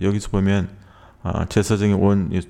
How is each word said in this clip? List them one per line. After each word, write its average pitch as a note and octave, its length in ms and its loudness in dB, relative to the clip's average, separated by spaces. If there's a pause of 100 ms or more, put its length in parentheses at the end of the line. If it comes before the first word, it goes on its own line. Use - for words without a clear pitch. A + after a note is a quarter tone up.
여기서 G2+ 300 -2
보면, G2 400 0 (520)
아, E2+ 240 -4
제사장이 G#2 460 0
온 G2 400 2
이 F#2 180 -2